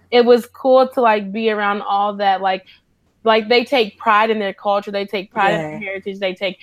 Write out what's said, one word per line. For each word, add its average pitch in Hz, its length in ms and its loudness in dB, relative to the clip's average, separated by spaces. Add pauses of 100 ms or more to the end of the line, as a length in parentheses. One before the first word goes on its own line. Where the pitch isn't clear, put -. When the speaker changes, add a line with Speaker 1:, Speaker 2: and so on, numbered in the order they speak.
(100)
Speaker 1:
it 240 140 4
was 240 220 4
cool 262 420 2
to, 262 120 -6
like, 214 320 0
be 220 180 -2
around 208 320 -2
all 202 340 -2
that, 196 260 0
like, 190 240 -2 (580)
like, 220 240 2
they 240 160 2
take 214 340 -2
pride 214 300 2
in 220 100 -2
their 196 140 -4
culture, 202 380 -4
they 202 160 -4
take 202 260 -8
pride 202 220 0
in 165 60 -2
Speaker 2:
Yeah. 151 100 -8
Speaker 1:
their 151 100 -12
heritage, 196 380 -10
they 185 160 -4
take 190 280 -6